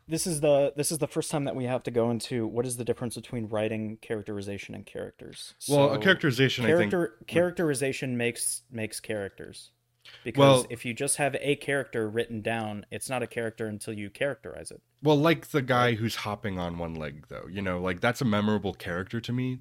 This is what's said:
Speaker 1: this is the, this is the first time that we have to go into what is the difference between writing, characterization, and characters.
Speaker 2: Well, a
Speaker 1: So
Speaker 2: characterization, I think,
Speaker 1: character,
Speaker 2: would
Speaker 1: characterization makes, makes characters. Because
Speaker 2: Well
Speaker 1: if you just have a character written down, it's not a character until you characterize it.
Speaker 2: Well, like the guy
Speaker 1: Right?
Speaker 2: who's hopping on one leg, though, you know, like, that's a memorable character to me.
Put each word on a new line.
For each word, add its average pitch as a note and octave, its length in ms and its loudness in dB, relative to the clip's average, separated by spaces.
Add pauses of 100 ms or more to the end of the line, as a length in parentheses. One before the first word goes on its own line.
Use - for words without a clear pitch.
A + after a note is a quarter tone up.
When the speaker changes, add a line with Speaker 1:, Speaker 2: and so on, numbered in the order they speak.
Speaker 1:
this D#3+ 200 -2
is D#3 140 -4
the, C#3+ 340 6
this C#3+ 160 -2
is E3 80 -2
the C#3 80 0
first - 240 -4
time D3 140 0
that A2+ 100 -2
we B2+ 100 -2
have B2 180 -2
to C3 80 -6
go A#2+ 200 4
into A#2 360 -2
what A#2 180 -2
is B2 120 -4
the A#2+ 80 -6
difference A#2 300 -2
between A2+ 320 -8
writing, A2 500 -2
characterization, G2+ 800 -8
and G2+ 100 -12
characters. - 680 -12 (120)
Speaker 2:
Well, C#3+ 240 6
a C3+ 60 0
Speaker 1:
So - 20 -4
Speaker 2:
characterization, C3+ 640 4
I D3 80 6
think, F3 220 4
Speaker 1:
character, E3+ 220 0 (120)
Speaker 2:
would F3 200 2
Speaker 1:
characterization C3+ 680 -2
makes, - 540 -2
makes A2 280 -6
characters. - 720 -8 (520)
Because B2+ 420 6
Speaker 2:
Well - 40 -12
Speaker 1:
if A#2 160 -10
you B2 80 -4
just C#3 240 -2
have C#3 220 2
a C#3+ 160 2
character C3 540 -2
written A2+ 320 -2
down, G#2+ 500 -4
it's G#2+ 180 -8
not B2+ 140 -2
a A2+ 40 -4
character A2+ 400 -6
until G#2+ 260 -6
you G#2 160 -8
characterize A2 640 -6
it. - 100 -20 (200)
Speaker 2:
Well, D3+ 160 6
like D#3 300 4
the D3 140 0
guy B2 300 4
Speaker 1:
Right? A#2+ 40 2
Speaker 2:
who's G#2+ 200 -2
hopping G#2 420 -4
on F2 200 -4
one E2+ 180 -6
leg, D2+ 320 -10
though, G#1+ 220 -12
you F#2+ 120 -6
know, F#2 200 -2
like, F#2 180 -2
that's A#2+ 220 0
a C#3+ 40 2
memorable G#2 480 2
character F#2+ 460 -6
to A#2+ 140 -6
me. B2+ 280 -4